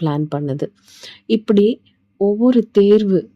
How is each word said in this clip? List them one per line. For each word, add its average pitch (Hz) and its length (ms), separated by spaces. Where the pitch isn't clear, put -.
பிளான் 151 240
பண்ணுது. 143 320
இப்படி 220 560
ஒவ்வொரு 220 540
தேர்வு, 202 640